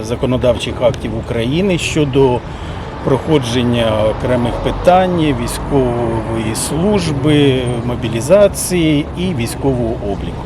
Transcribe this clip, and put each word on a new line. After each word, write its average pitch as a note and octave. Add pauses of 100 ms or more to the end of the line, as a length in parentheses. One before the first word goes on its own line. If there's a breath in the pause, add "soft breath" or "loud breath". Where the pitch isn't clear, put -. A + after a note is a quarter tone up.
законодавчих A#2+
актів A#2
України C#3
щодо C3+ (640 loud breath)
проходження A#2+ (280)
окремих A#2+
питань F3
військової A2+
служби, D3 (260)
мобілізації D3+ (120)
і F3+
військового A#2+ (100)
обліку. -